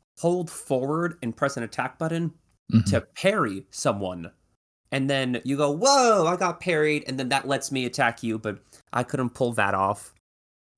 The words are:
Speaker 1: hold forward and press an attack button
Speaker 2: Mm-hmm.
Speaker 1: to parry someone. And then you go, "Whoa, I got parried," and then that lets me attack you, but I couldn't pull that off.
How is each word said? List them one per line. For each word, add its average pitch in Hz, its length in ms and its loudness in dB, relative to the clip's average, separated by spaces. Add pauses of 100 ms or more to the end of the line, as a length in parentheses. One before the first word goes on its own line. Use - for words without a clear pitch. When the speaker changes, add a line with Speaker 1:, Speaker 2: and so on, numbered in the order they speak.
(200)
Speaker 1:
hold 175 300 0
forward 151 720 -2
and 117 160 -6
press 139 200 0
an 117 60 -6
attack 123 360 -6
button 165 340 -2 (380)
Speaker 2:
Mm-hmm. 110 200 6
Speaker 1:
to 117 100 2
parry 143 720 -2
someone. 92 580 -4 (600)
And 135 180 0
then 131 340 -2
you 139 140 -2
go, 147 140 2
"Whoa, 220 560 4
I 175 80 2
got 175 240 -2
parried," 151 480 0
and 131 120 -6
then 131 100 -2
that 135 180 0
lets 135 240 -2
me 131 140 -2
attack 120 360 0
you, 113 160 -2
but 110 220 -6 (340)
I 120 80 0
couldn't 123 300 -2
pull 120 220 -2
that 101 200 2
off. 98 400 0 (640)